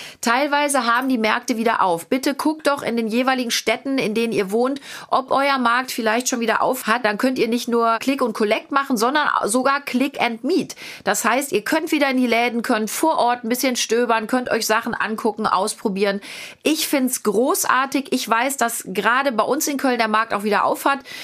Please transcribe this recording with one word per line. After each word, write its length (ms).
teilweise 640
haben 240
die 80
Märkte 400
wieder 240
auf. 280
Bitte 260
guckt 320
doch 160
in 140
den 100
jeweiligen 420
Städten, 480
in 160
denen 200
ihr 180
wohnt, 300
ob 240
euer 260
Markt 340
vielleicht 360
schon 140
wieder 200
auf 240
hat. 200
Dann 120
könnt 220
ihr 80
nicht 200
nur 320
Click 220
und 120
Collect 380
machen, 260
sondern 300
sogar 360
Click 400
and 220
Meet. 320
Das 200
heißt, 280
ihr 100
könnt 280
wieder 180
in 80
die 100
Läden, 340
könnt 300
vor 260
Ort 280
ein 40
bisschen 280
stöbern, 500
könnt 240
euch 160
Sachen 260
angucken, 540
ausprobieren. 720
Ich 260
find's 360
großartig. 880
Ich 180
weiß, 280
dass 280
gerade 460
bei 120
uns 240
in 100
Köln 200
der 100
Markt 280
auch 80
wieder 220
auf 200
hat. 140